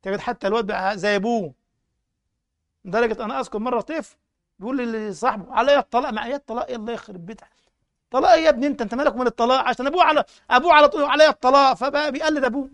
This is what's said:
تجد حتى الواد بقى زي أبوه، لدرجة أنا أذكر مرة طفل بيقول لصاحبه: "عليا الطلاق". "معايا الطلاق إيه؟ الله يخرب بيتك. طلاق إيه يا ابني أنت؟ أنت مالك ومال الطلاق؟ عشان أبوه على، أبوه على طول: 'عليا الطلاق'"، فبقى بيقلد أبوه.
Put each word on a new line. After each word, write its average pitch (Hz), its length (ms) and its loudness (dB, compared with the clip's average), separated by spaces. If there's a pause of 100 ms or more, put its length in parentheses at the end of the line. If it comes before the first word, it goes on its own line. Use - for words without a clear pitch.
تجد 196 180 -6
حتى - 280 -6
الواد 214 200 0
بقى 196 300 -4
زي 208 180 0
أبوه، 202 380 -2 (1300)
لدرجة 220 380 -2
أنا 254 160 -6
أذكر 214 200 -8
مرة 240 220 -4
طفل 302 360 -10 (420)
بيقول 240 340 -6
لصاحبه: 214 600 -6
"عليا 277 260 2
الطلاق". 262 340 -2
"معايا 233 220 -6
الطلاق 240 300 -8
إيه؟ 254 100 -10
الله 226 180 -10
يخرب 185 320 -14
بيتك. 214 240 -18 (600)
طلاق 311 200 4
إيه 320 120 6
يا 320 60 4
ابني 262 180 0
أنت؟ 277 140 -4
أنت 220 140 -6
مالك 277 200 -2
ومال 247 120 -2
الطلاق؟ 240 400 0
عشان 254 200 -4
أبوه 339 160 2
على، 302 200 2 (260)
أبوه 294 240 4
على 302 140 8
طول: 302 160 0
'عليا 294 260 4
الطلاق'"، 269 440 4
فبقى 285 380 -2
بيقلد 302 320 -2
أبوه. 262 300 -4